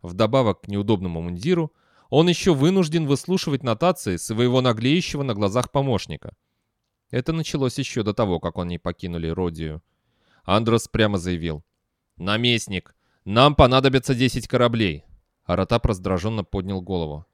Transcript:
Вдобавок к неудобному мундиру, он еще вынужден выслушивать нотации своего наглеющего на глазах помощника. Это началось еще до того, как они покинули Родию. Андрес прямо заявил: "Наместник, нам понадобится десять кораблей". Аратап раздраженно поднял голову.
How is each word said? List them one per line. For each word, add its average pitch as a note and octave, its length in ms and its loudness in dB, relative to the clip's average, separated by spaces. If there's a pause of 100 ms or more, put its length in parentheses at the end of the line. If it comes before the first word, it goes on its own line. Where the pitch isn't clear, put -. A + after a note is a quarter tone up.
Вдобавок G#2+ 600 0
к - 80 -16
неудобному G2 520 -2
мундиру, B2+ 520 -2 (400)
он D#3+ 140 6
еще F3 260 2
вынужден D#3+ 540 2
выслушивать C#3+ 560 -2
нотации A#2 540 0
своего B2 420 2
наглеющего B2+ 640 0
на B2+ 100 -4
глазах G#2 380 0
помощника. B2+ 640 -4 (760)
Это B2+ 220 -4
началось D3+ 480 -4
еще B2+ 240 -4
до G2+ 100 0
того, F#2+ 280 0
как E2+ 160 -6
они F2 200 -6
покинули E2+ 520 -6
Родию. D#2+ 520 -6 (600)
Андрес A2+ 460 2
прямо G#2+ 280 2
заявил: E2 460 -4 (540)
"Наместник, G#2+ 800 -2 (260)
нам B2+ 320 4
понадобится C3 580 4
десять A#2+ 360 0
кораблей". A2+ 560 0 (400)
Аратап F#2+ 400 0
раздраженно F#2+ 580 -2
поднял F#2+ 380 -6
голову. E2 520 -6